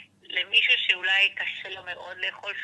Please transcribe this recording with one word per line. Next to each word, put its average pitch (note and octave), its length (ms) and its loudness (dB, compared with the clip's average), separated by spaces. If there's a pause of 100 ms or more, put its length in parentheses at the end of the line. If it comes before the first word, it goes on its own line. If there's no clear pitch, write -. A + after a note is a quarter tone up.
(220)
למישהו - 560 2
שאולי F#3+ 560 2
קשה F3+ 340 -8
לו F#3 160 -10
מאוד F3 340 -10
לאכול F#3+ 460 -8